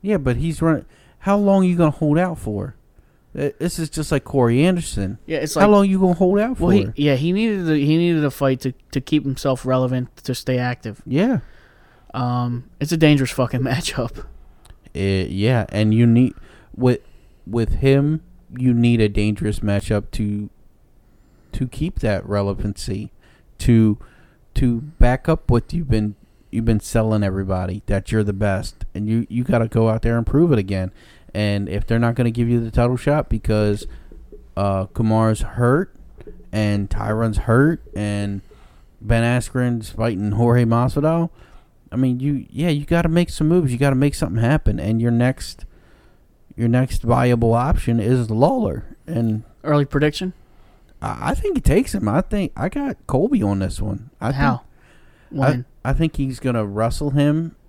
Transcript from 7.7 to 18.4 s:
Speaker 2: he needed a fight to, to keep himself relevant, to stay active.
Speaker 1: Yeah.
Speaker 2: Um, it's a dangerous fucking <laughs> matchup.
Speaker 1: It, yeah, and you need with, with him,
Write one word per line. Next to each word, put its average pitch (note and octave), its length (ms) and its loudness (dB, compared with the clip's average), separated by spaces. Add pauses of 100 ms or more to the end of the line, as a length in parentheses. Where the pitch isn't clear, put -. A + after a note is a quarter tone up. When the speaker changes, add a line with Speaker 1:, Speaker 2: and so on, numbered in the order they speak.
Speaker 2:
he D3+ 200 2
needed E3+ 260 2
a C#3 80 0
fight C3 300 -2
to, C3 100 -4 (200)
to C3+ 100 -4
keep D3+ 240 0
himself C3+ 400 -4
relevant, B2+ 580 -2
to B2+ 100 -6
stay B2+ 240 -4
active. B2 480 -6
Speaker 1:
Yeah. F#3 340 0 (760)
Speaker 2:
Um, A#2+ 560 -4 (100)
it's D3+ 140 -2
a E3 40 0
dangerous D3 340 4
fucking B2 280 -4
<laughs> - 20 -2
matchup. B2 640 -6 (680)
Speaker 1:
It, F#2+ 380 -2
yeah, G#2+ 380 0
and G#2+ 240 2
you A#2+ 140 4
need A#2+ 280 4 (380)
with, B2 280 0 (440)
with A2 340 -2
him, C#3 440 2 (340)